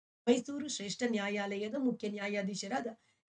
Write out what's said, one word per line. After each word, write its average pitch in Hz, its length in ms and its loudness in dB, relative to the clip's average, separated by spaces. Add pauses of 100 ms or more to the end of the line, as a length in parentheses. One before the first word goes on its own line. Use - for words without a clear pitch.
(260)
ಮೈಸೂರು 277 420 4
ಶ್ರೇಷ್ಠ 202 380 -4
ನ್ಯಾಯಾಲಯದ 202 720 0
ಮುಖ್ಯ 240 300 2
ನ್ಯಾಯಾಧೀಶರಾದ 202 760 -2 (420)